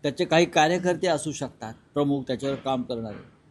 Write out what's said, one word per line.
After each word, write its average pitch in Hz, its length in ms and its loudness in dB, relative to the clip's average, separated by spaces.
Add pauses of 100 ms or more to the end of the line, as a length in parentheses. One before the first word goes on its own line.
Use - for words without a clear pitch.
त्याचे 147 220 0
काही 160 200 4
कार्यकर्ते 175 640 2
असू 156 240 0
शकतात 117 420 -10 (200)
प्रमुख 143 300 2
त्याच्यावर 135 320 -4
काम 131 260 -2
करणारे 113 680 -8